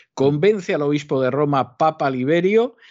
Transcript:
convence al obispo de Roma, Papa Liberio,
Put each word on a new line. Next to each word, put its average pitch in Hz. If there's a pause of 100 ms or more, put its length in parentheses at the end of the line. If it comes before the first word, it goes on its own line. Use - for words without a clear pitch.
(160)
convence 170
al 151
obispo 147
de 127
Roma, 139
Papa 156
Liberio, 170 (160)